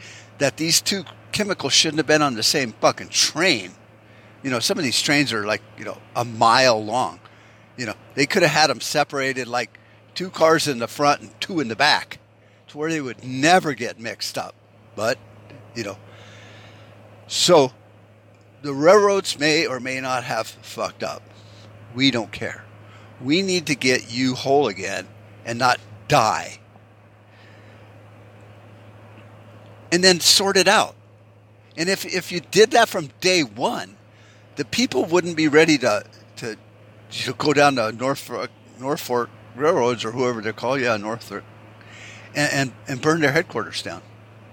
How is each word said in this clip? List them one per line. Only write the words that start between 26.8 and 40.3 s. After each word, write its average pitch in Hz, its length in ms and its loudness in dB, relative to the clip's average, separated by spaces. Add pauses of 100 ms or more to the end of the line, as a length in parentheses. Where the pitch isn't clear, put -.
And 180 120 2
then 180 160 6
sort 196 360 4
it 185 120 6
out. 190 260 4 (840)
And 165 120 -4
if, 190 160 -2
if 180 260 -6
you 180 100 -6
did 208 300 4
that 233 180 6
from 160 220 -8 (100)
day 180 220 2
one, 113 540 -6 (600)
the 143 100 -4
people - 400 -2
wouldn't 170 300 0
be 156 120 2
ready 156 300 6
to, 104 260 0 (320)
to 110 200 -10 (540)
you - 240 -6
go 147 180 -2
down 143 240 4
to 110 160 -2
Norfolk, 123 580 -6 (280)
Norfolk 123 520 -4 (260)
Railroads 123 480 0
or 110 80 -6
whoever 123 280 -2